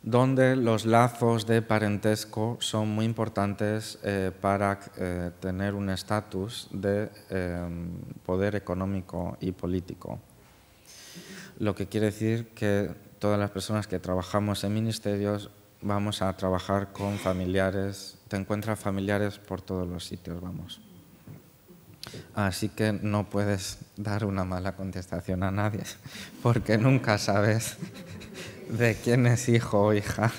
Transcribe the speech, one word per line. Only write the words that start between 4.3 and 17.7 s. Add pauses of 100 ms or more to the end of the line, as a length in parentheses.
para, (180)
eh, (100)
tener
un
estatus
de, (220)
eh, (580)
poder
económico
y
político. (1400)
Lo
que
quiere
decir
que (280)
todas
las
personas
que
trabajamos
en
ministerios (340)
vamos
a
trabajar
con
familiares, (120)